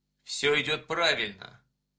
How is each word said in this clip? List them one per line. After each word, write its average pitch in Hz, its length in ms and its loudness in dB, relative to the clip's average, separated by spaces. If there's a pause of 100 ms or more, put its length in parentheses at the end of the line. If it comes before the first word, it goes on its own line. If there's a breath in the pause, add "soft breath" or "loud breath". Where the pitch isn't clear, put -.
(240)
"Все 147 380 0
идет 151 240 -4
правильно", 139 800 -2 (360)